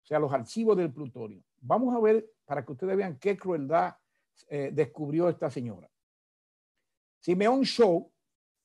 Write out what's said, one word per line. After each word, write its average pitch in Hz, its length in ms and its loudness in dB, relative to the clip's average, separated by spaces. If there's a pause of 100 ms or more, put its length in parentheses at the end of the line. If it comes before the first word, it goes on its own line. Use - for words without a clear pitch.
o - 40 -20
sea, 151 120 0
los 147 140 0
archivos 208 440 0
del 170 160 0
plutonio. 117 500 -14 (180)
Vamos 226 340 0
a 233 60 -2
ver 220 300 4 (140)
para 143 200 -6
que 151 80 -12
ustedes 185 240 -4
vean 185 220 -4
qué 196 180 -2
crueldad, 170 600 -2 (520)
eh, 139 240 -6
descubrió 156 560 0
esta 160 220 -2
señora. 117 400 -10 (1300)
Simeon 208 440 2
Shaw, 208 460 2 (560)